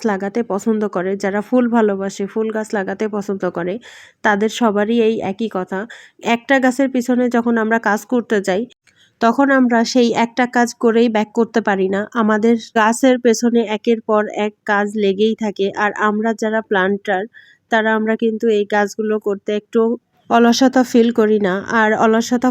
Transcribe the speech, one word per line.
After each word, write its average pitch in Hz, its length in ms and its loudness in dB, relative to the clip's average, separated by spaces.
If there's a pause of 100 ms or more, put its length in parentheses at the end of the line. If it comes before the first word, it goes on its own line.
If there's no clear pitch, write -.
লাগাতে 202 400 -2
পছন্দ 208 440 -2
করে, 190 280 -4
যারা 202 260 -4
ফুল 247 260 0
ভালোবাসে, 202 580 -2
ফুল 220 240 -4
গাছ 214 220 -6
লাগাতে 196 360 -4
পছন্দ 202 420 -6
করে, 175 240 -6 (480)
তাদের 208 360 0
সবারই 214 420 0
এই 220 220 2
একই 196 280 -6
কথা। 190 280 -6 (480)
একটা 233 340 0
গাছের 262 300 0
পিছনে 247 380 0
যখন 240 300 0
আমরা 220 200 0
কাজ 220 280 0
করতে 233 340 -2
যাই, 190 220 -2 (580)
তখন 233 300 2
আমরা 247 340 4
সেই 240 300 2
একটা 233 320 0
কাজ 240 280 0
করেই 233 340 2
ব্যাক 214 240 -2
করতে 226 280 0
পারি 196 280 0
না। 190 120 -2 (140)
আমাদের 220 400 2 (220)
গাছের 233 420 2
পেছনে 233 500 2
একের 220 320 -2
পর 214 220 0 (140)
এক 208 160 -2 (120)
কাজ 208 220 0 (100)
লেগেই 208 380 0
থাকে। 196 320 -4 (100)
আর 208 140 0 (100)
আমরা 214 380 0
যারা 220 240 -2
প্লান্টার, 196 600 -2 (460)
তারা 220 260 0
আমরা 220 220 0
কিন্তু 226 320 -2
এই 208 180 2
কাজগুলো 208 520 -2
করতে 202 380 -4
একটু 226 260 -2 (480)
অলসতা 233 540 4
ফিল 233 280 4
করি 214 280 2
না। 190 140 0 (180)
আর 220 260 2
অলসতা 233 520 2